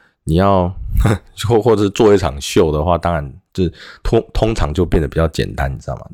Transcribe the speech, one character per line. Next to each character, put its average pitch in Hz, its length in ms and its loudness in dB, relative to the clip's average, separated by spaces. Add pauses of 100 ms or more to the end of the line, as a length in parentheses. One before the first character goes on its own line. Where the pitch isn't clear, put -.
(220)
你 80 140 -2
要， 95 360 2 (300)
<laughs> - 460 -2
或-， 117 120 4
或 113 140 2
者 101 80 2
是 101 80 0
做 104 240 4
一 - 20 6
场 71 240 -4
秀 85 300 0
的 76 120 -2
话， 85 140 2
当 87 160 -2
然 71 220 -6 (180)
就 90 160 -2 (360)
通-， 113 280 0
通 113 220 0
常 76 180 0
就 87 140 0
变 85 160 0
得 69 60 -4
比 - 80 -8
较 80 100 2
简 50 260 -6
单， 67 200 -4
你 64 60 -8
知 - 100 -14
道 62 80 -8
吗？ - 180 -20